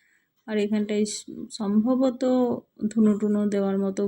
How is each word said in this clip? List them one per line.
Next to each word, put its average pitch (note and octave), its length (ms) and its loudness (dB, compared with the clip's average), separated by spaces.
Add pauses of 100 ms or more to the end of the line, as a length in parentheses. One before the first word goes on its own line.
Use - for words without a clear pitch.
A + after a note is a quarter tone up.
(460)
আর A3 120 -4
এখানটায় G#3 460 0
স-, - 200 -6 (260)
সম্ভবত A#3+ 720 0 (680)
ধুনো G#3+ 300 4
টুনো G#3 280 0
দেওয়ার G3 320 0
মতো G3 300 -2